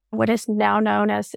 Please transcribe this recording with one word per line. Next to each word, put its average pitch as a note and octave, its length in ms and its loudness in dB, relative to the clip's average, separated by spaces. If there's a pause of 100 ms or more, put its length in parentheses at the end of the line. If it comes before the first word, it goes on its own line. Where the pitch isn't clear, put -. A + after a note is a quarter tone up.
(120)
what A3 180 0
is A3+ 180 -2
now G#3 320 2
known G#3 300 2
as G#3 280 -4